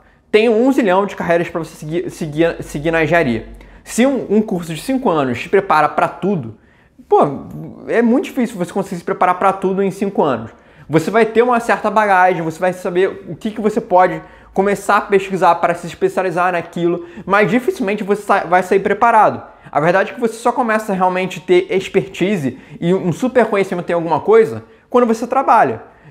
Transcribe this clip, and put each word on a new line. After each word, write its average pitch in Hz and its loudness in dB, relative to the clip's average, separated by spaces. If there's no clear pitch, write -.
tem 220 4
um 226 4
zilhão 202 2
de 190 -8
carreiras 170 0
pra 175 -6
você 156 -12
seguir, 156 -6
seguir, 160 -2
seguir 151 -6
na 165 2
engenharia. 139 0
Se - 0
um, 269 0
um 208 4
curso 170 -4
de 156 -10
cinco 262 -2
anos 131 0
te - -10
prepara 156 2
pra 170 0
tudo, 160 -4
pô, 403 4
é 185 0
muito 240 2
difícil 233 -4
você 175 -6
conseguir 190 -4
se 170 -12
preparar 180 0
pra 190 0
tudo 190 -2
em 196 0
cinco 196 -4
anos. 117 -2
Você 160 2
vai 220 4
ter 220 0
uma 240 2
certa 214 0
bagagem, 185 4
você 160 -6
vai 185 0
saber 185 -2
o 175 -8
que - -6
que 214 -10
você 208 0
pode 180 2
começar 202 0
a 214 2
pesquisar 190 2
para 170 -2
se 170 -10
especializar 185 -2
naquilo, 170 -2
mas 196 2
dificilmente 214 -2
você 202 -2
sa-, 202 0
vai 170 2
sair 196 2
preparado. 202 2
A 143 0
verdade 185 2
é - -14
que 240 -14
você 226 -2
só - -2
começa 220 -2
a 190 -2
realmente 185 -2
ter 180 2
expertise 185 -2
e 170 0
um 175 0
super 247 0
conhecimento 196 -2
em 175 0
alguma 165 0
coisa 175 2
quando 240 2
você 226 -2
trabalha. 226 2